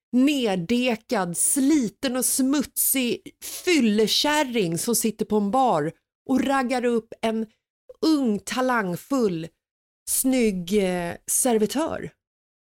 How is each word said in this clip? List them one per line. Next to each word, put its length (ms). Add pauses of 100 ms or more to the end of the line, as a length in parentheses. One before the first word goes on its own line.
(120)
neddekad, 1200
sliten 800
och 80
smutsig 960 (440)
fyllekärring 1120
som 180
sitter 280
på 120
en 140
bar 420 (360)
och 160
raggar 400
upp 280 (100)
en 240 (600)
ung, 320
talangfull, 1080 (600)
snygg, 760
eh, 300 (160)
servitör. 800 (520)